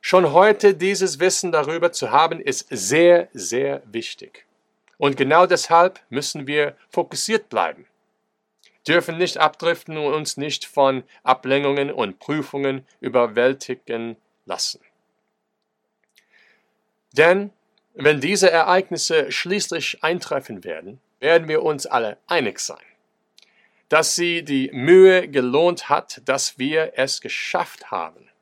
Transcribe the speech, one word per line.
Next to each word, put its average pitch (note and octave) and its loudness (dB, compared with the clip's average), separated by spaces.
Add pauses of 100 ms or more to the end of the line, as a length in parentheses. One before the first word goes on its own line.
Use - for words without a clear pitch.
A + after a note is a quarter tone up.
Schon F3+ 2
heute G3+ 6
dieses F3+ -2
Wissen F3+ -2
darüber E3 -2
zu A#2 -6
haben, D#3+ 0
ist - -6
sehr, D#3+ 2
sehr C3+ -6
wichtig. - -14 (520)
Und C#3+ 0
genau D3+ 4
deshalb F3 2
müssen C#3 -8
wir D3 -2 (120)
fokussiert - -4
bleiben, F2+ -4 (1000)
dürfen E3 0
nicht E3+ -2
abdriften D#3+ -2
und D3 -2
uns D#3 -6
nicht C#3 -8
von C3+ 0 (180)
Ablenkungen C#3 0
und G2+ -6
Prüfungen C#3 -6 (160)
überwältigen A#2+ -2 (300)
lassen. - -8 (2250)
Denn F3+ 2 (420)
wenn D3 0
diese F#3 2
Ereignisse E3 0
schließlich - -6
eintreffen C#3+ -6
werden, F2+ -14 (220)
werden E3 2
wir D#3 -2
uns D3 -4
alle A2+ -4 (100)
einig C3+ -4
sein, - -10 (1120)
dass D#3 2
sie E3+ -2
die C#3 -4
Mühe F3+ 6
gelohnt C#3+ 0
hat, - -4
dass - -4
wir D#3 -4
es C3+ -4
geschafft - -10
haben E2 -10 (120)